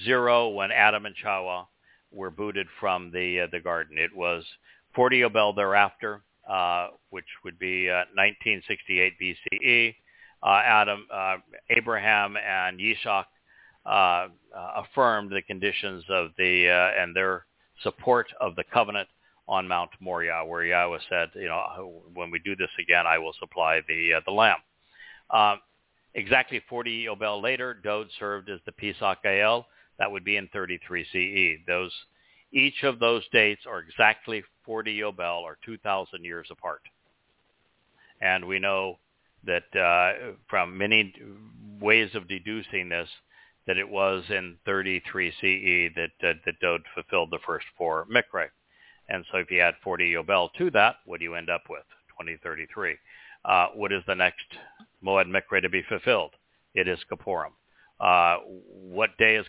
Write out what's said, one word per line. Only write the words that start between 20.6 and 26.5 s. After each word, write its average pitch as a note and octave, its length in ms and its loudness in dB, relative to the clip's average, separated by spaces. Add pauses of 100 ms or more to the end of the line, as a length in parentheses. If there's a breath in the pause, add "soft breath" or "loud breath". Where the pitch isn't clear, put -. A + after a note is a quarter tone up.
Yahweh F2 320 2 (120)
said, E2+ 260 0
you G2 120 -8
know, F2 540 -6 (120)
"When F2 180 -10
we E2+ 80 -4
do F#2+ 160 -6
this F2+ 240 -4
again, F2 260 4
I E2 140 2
will D#2+ 200 -6
supply E2 480 0
the, E2 280 0
uh, D#2+ 100 2
the F#2+ 60 -4
lamb." G#2 260 4 (720 loud breath)
Uh, G#2 280 4 (580)
exactly B2+ 520 0